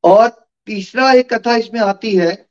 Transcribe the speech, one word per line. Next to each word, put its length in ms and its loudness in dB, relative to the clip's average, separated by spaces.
और 440 2
तीसरा 460 -2
एक 220 2
कथा 220 -4
इसमें 240 -6
आती 360 -4
है 340 -2